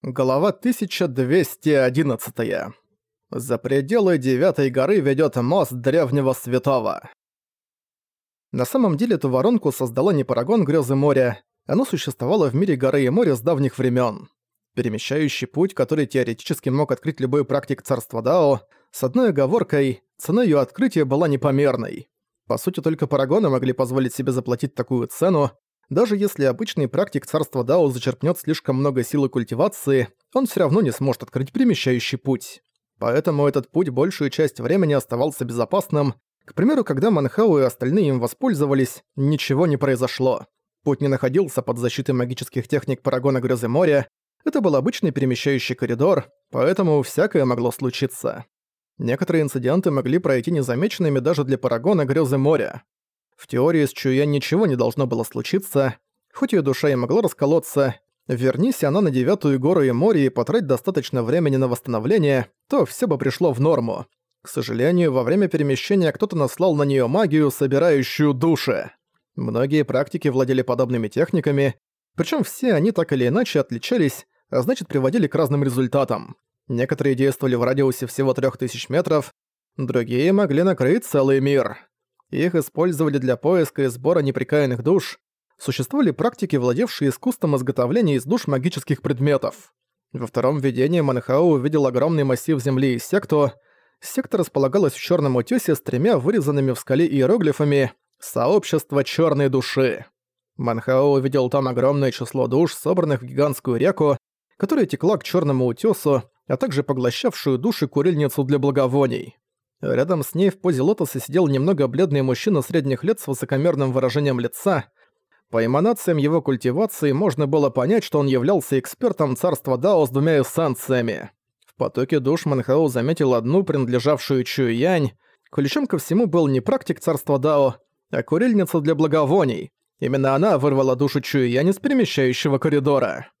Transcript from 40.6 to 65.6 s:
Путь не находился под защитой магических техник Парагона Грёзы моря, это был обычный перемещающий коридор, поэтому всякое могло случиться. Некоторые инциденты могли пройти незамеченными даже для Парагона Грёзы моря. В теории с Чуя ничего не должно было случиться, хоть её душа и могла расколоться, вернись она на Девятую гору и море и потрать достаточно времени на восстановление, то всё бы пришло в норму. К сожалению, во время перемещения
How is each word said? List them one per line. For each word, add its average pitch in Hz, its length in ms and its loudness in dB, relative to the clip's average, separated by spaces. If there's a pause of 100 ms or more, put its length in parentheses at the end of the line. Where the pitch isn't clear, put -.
Путь 143 180 0
не 143 80 0
находился 135 520 0
под 120 160 -4
защитой 123 340 -2
магических 123 560 -4
техник 139 360 -4
Парагона 131 380 0
Грёзы 123 260 -2
моря, 143 400 2 (380)
это 294 160 0
был 170 160 2
обычный 151 340 0
перемещающий 131 640 -2
коридор, 131 540 0 (200)
поэтому 151 540 2
всякое 165 420 0
могло 120 260 0
случиться. - 720 -6 (520)
Некоторые 156 460 0
инциденты 143 480 0
могли 135 260 0
пройти 139 320 0
незамеченными 143 720 0
даже 143 240 0
для 131 140 0
Парагона 139 480 0
Грёзы 139 320 0
моря. 135 460 0 (520)
В - 120 -20
теории 151 360 2
с 135 60 0
Чуя 135 360 0
ничего 151 420 0
не 135 80 0
должно 120 320 0
было 117 160 -2
случиться, 135 760 -2 (360)
хоть - 200 -2
её 185 80 4
душа 139 280 0
и 135 60 2
могла 131 280 0
расколоться, 143 720 0 (320)
вернись 131 560 0
она 156 180 2
на 180 80 2
Девятую 135 500 2
гору 156 220 2
и 131 100 2
море 147 360 2
и - 20 4
потрать 156 380 0
достаточно 135 560 -2
времени 139 340 2
на 131 100 2
восстановление, 131 800 0 (220)
то 277 160 2
всё - 220 -4
бы 151 100 0
пришло 139 340 0
в 120 80 -4
норму. 127 460 0 (380)
К - 40 -20
сожалению, 135 640 0
во 127 120 0
время 180 240 2
перемещения 151 640 0